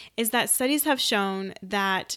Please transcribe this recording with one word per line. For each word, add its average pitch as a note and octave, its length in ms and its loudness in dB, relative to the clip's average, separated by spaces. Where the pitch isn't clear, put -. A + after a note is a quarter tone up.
is A3+ 140 0
that A#3+ 200 2
studies C#4+ 320 2
have C#4+ 180 2
shown G3 600 0
that G3 540 -2